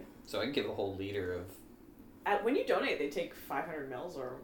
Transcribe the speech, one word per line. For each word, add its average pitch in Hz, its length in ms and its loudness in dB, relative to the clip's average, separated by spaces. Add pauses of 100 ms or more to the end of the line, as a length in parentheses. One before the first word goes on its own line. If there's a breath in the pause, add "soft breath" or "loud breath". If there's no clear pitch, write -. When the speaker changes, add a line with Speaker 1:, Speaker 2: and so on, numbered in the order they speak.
(260)
Speaker 1:
So 104 140 -2
I 107 40 4
can 139 100 0
give 107 160 2
a 104 40 -2
whole 98 220 0
liter 98 380 0
of 90 80 -2 (840)
Speaker 2:
At, 202 200 4
when 262 100 6
you - 100 4
donate, 196 340 4
they 147 100 2
take 170 260 -2
five 131 300 -2
hundred 135 240 -4
mils 147 260 -6
or 127 280 -4